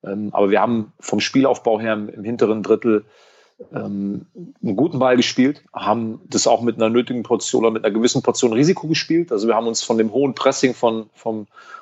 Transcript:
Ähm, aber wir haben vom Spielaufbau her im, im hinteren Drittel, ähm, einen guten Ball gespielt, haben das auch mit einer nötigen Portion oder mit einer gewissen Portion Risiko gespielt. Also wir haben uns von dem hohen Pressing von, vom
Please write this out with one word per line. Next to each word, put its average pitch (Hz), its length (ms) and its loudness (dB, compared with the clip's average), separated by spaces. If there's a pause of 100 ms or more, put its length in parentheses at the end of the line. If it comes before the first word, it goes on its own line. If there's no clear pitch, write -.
Ähm, 101 300 -6
aber 101 180 2
wir 101 100 4
haben 113 380 -2
vom - 220 -2
Spielaufbau 123 580 2
her 113 140 -2
im, 107 160 -4
im 104 160 -14
hinteren 110 400 0
Drittel, 107 400 2 (680)
ähm, 101 540 -6 (380)
einen 107 100 -2
guten 131 240 0
Ball 127 180 4
gespielt, 127 460 0 (100)
haben 110 540 -4
das - 220 0
auch 117 120 4
mit 120 140 0
einer 110 160 0
nötigen 120 320 0
Portion 113 400 0
oder 113 80 4
mit 110 140 -4
einer 104 100 0
gewissen 120 280 2
Portion 120 300 0
Risiko 147 360 2
gespielt. 165 420 -2
Also 110 160 -2
wir 113 80 2
haben 113 140 0
uns 110 160 -4
von 113 120 0
dem 110 160 0
hohen 135 220 0
Pressing 131 400 2
von, 113 400 -2
vom 110 320 -8 (340)